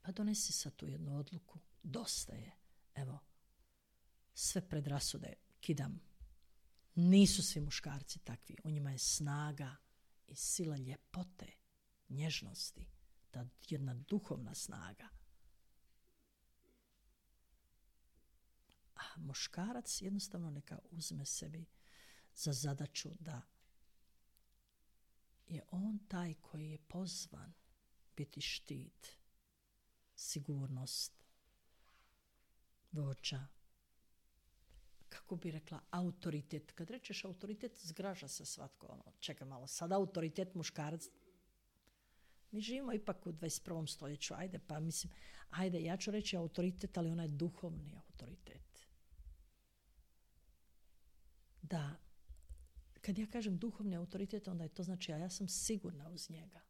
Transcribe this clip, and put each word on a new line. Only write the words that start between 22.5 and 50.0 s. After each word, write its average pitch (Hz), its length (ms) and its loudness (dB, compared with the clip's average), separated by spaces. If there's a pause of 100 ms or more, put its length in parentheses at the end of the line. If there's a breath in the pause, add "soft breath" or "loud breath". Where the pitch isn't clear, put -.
zadaću 139 580 0 (100)
da 151 220 -6 (2000)
je - 240 -6
on 208 280 2 (100)
taj 175 260 0
koji 156 360 -8
je 151 80 -6
pozvan 165 760 -6 (640)
biti 143 240 -4
štit, - 760 -4 (960)
sigurnost, 135 1000 -2 (1800 soft breath)
vođa, 139 540 0 (1700)
kako - 240 -6
bi 170 140 -4
rekla, 156 300 -6 (100)
autoritet. 170 840 0
Kad 165 180 -8
rečeš 240 340 -6
autoritet, 202 580 -6
zgraža 180 460 -4
se - 160 -6
svatko, - 420 -8
ono, - 180 -14 (160)
„Čekaj 135 280 -6
malo, 135 180 -10
sad 170 260 0
autoritet 185 600 2
muškarac?” 160 540 -2 (1400 soft breath)
Mi 214 100 -2
živimo 247 320 -2
ipak 214 340 0
u 175 60 -2
dvadeset 156 320 -2
prvom 160 220 0
stoljeću, 147 480 -4
ajde, 185 240 -4
pa 156 220 -4
mislim, 165 320 0 (380 loud breath)
ajde, 175 320 2
ja 165 140 2
ću 190 140 0
reći 202 260 2
autoritet, 180 640 2
ali 165 120 4
onaj 165 180 2
duhovni 156 680 -2
autoritet. - 920 -14 (2750)